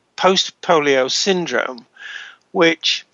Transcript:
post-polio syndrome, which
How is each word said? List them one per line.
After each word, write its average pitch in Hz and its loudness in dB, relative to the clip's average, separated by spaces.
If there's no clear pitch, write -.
post-polio 147 0
syndrome, 135 -2
which - 0